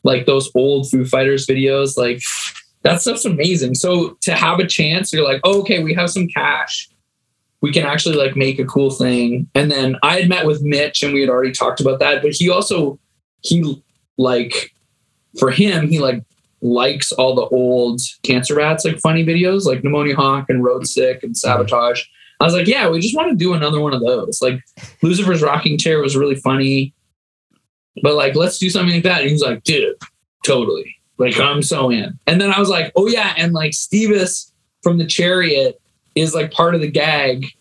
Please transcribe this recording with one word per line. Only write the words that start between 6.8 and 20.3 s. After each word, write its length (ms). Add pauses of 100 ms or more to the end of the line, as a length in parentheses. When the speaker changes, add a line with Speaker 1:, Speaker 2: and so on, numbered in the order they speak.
Speaker 1:
We 100
can 140
actually, 300
like, 220
make 220
a 60
cool 260
thing." 640
And 160
then 320
I 180
had 80
met 160
with 160
Mitch 420
and 100
we 80
had 80
already 220
talked 300
about 180
that, 220
but 120
he 160
also, 500 (420)
he, 400 (360)
like, 540 (680)
for 120
him, 380
he, 100
like, 240 (380)
likes 500
all 240
the 120
old 540 (220)
Cancer 320
Bats, 300
like, 140
funny 260
videos, 400
like 180
Pneumonia 320
Hawk 340